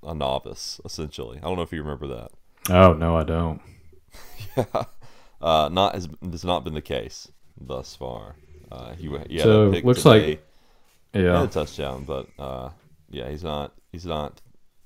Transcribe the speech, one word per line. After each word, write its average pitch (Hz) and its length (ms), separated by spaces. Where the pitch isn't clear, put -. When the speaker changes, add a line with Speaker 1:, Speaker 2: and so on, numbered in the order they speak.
Speaker 1:
a 80 100
novice, - 680
essentially. 69 540
I 73 40
don't 87 140
know 90 60
if 82 100
you 80 100
remember 73 260
that. 58 240
Speaker 2:
Oh, 92 240
no, 82 240
I 80 60
don't. 82 420
Speaker 1:
<laughs> - 60
Yeah. - 260
Uh, 78 300
not 95 240
has, 90 120
has 82 140
not 87 180
been 78 120
the 76 60
case - 460
thus 65 360
far. 58 400
Uh, 60 220
he, 78 140
he 80 80
had 76 60
Speaker 2:
So, 107 260
Speaker 1:
a - 20
pick 87 140
Speaker 2:
looks 123 180
Speaker 1:
today. 110 280
Speaker 2:
like, - 140
yeah. 101 80
Speaker 1:
He 90 60
had 87 160
a - 40
touchdown, 69 560
but, 67 240
uh, 65 320
yeah, 65 200
he's 78 140
not, 73 300
he's 87 140
not 78 360